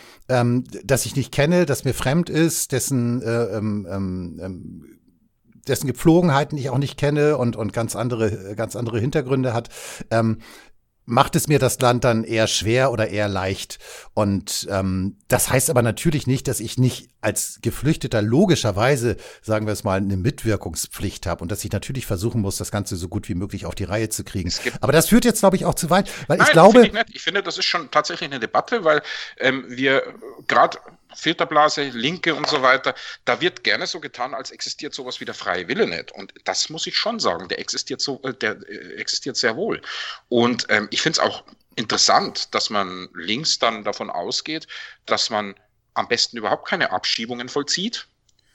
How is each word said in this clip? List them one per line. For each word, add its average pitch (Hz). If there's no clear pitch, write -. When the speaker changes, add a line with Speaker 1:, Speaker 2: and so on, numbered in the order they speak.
Speaker 1:
ähm, 123
das 131
ich -
nicht 127
kenne, 170
das -
mir 131
fremd 160
ist, 160
dessen, 123
äh, 113
ähm, 104
ähm, 92
ähm, 92
dessen 135
Gepflogenheiten 135
ich 131
auch 123
nicht 139
kenne 147
und, 117
und 107
ganz 117
andere, 107
ganz -
andere 117
Hintergründe 127
hat, 117
ähm, 113
macht 131
es 147
mir 147
das 127
Land 123
dann 113
eher 110
schwer 123
oder 110
eher 104
leicht. 95
Und, 101
ähm, 95
das -
heißt -
aber 123
natürlich -
nicht, 127
dass 131
ich 113
nicht 127
als -
Geflüchteter 123
logischerweise, 120
sagen 107
wir 107
es -
mal, 98
eine 101
Mitwirkungspflicht -
habe 85
und 87
dass -
ich -
natürlich 120
versuchen 110
muss, 98
das -
Ganze 101
so 87
gut 98
wie 87
möglich 95
auf 85
die 104
Reihe 110
zu -
kriegen. 87
Speaker 2:
Es -
gibt -
Speaker 1:
Aber 123
das 160
führt 240
jetzt, 233
glaub 190
ich, 160
auch 165
zu 156
weit, 190
weil 175
Speaker 2:
Nein, 208
Speaker 1:
ich -
glaube 208
Speaker 2:
finde 196
ich -
nicht. 226
Ich -
finde, 196
das 170
ist 185
schon 165
tatsächlich 151
eine 139
Debatte, 170
weil, 151
ähm, 131
wir 135
grad 139
Filterblase, 151
Linke 147
und 147
so 143
weiter, 131
da 120
wird -
gerne 113
so -
getan, 135
als 127
existiert -
sowas 127
wie 117
der 113
freie 90
Wille 175
nicht. 85
Und 98
das -
muss 160
ich -
schon 226
sagen, 90
der -
existiert -
so, -
äh, 135
der, 110
äh, -
existiert -
sehr 117
wohl. 202
Und, 120
ähm, 107
ich -
find's -
auch -
interessant, -
dass -
man 92
links 104
dann 110
davon 104
ausgeht, 151
dass -
man 104
am 104
besten 120
überhaupt 110
keine -
Abschiebungen 120
vollzieht. 175